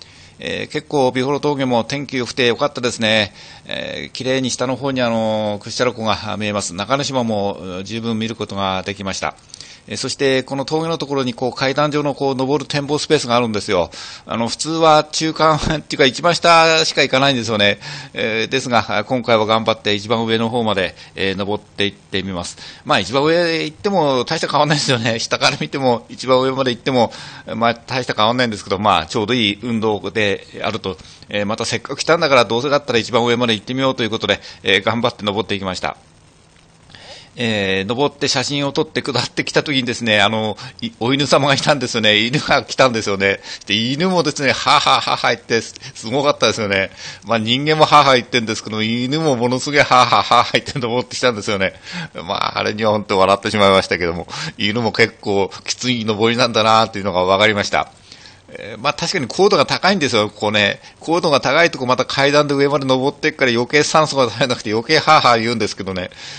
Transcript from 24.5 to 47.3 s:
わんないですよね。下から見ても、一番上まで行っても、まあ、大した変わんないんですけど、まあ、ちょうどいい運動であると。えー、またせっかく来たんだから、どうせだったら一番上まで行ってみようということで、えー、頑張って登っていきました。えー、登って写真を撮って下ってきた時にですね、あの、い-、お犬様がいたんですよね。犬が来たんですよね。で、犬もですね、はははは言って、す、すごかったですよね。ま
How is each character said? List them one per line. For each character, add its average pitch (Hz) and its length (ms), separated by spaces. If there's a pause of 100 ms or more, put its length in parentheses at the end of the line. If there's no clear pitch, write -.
わ 147 60
ん - 20
な 156 60
い 147 40
で 135 60
す 143 60
よ 123 80
ね。 113 200
下 117 200
か 131 120
ら 135 100
見 156 80
て 143 100
も、 127 300
一 - 180
番 127 140
上 131 120
ま 131 120
で 127 60
行 117 80
っ - 40
て 143 80
も、 120 220 (420)
ま 113 140
あ、 117 60
大 127 280
し - 40
た 120 80
変 107 120
わ 117 60
ん 123 40
な 127 80
い 120 40
ん - 20
で 104 60
す - 80
け - 60
ど、 95 80
ま 98 220
あ、 82 60
ち - 100
ょ 107 80
う - 20
ど 123 80
い 107 180
い 98 100
運 117 180
動 101 300
で 101 360 (160)
あ - 80
る 104 100
と。 95 160 (320)
え 104 140
ー、 98 40
ま 110 100
た 113 80
せ 113 140
っ - 20
か - 140
く - 40
来 - 60
た 160 120
ん 170 40
だ 156 80
か 135 60
ら、 120 100
ど 113 140
う 123 40
せ 143 80
だ 143 60
っ 139 80
た 127 80
ら 113 60
一 104 140
番 120 120
上 120 120
ま 123 100
で 113 80
行 101 80
っ - 20
て 127 100
み 131 60
よ 135 100
う 127 40
と 123 80
い 113 40
う 101 40
こ 113 80
と 104 80
で、 101 140 (220)
え 98 140
ー、 104 60
頑 113 180
張 120 80
っ - 60
て 101 100
登 101 200
っ 92 40
て 101 60
い 98 40
き 95 60
ま 92 100
し - 60
た。 76 160 (1400)
え 101 480
ー、 101 40
登 131 220
っ - 40
て 139 140
写 131 160
真 143 220
を 139 60
撮 156 100
っ 151 60
て - 140
下 135 180
っ - 80
て - 160
き - 80
た 151 100
時 151 140
に 127 80
で 117 100
す - 80
ね、 107 180
あ 101 80
の、 110 280 (240)
い-、 117 100 (100)
お 120 120
犬 139 140
様 147 220
が 160 60
い - 40
た 156 160
ん 139 40
で 123 80
す 117 100
よ 113 40
ね。 107 180
犬 123 220
が 139 240
来 - 100
た 135 140
ん 120 40
で 110 100
す 104 80
よ 98 80
ね。 98 220 (260)
で、 101 80
犬 135 340
も 180 140
で 151 80
す 143 120
ね、 127 100
は 139 280
は 131 200
は - 160
は - 120
言 120 80
っ - 40
て、 117 200
す、 - 140 (200)
す - 120
ご 131 160
か 147 80
っ 143 80
た 123 80
で 107 80
す 113 80
よ 101 60
ね。 98 220 (360)
ま 110 80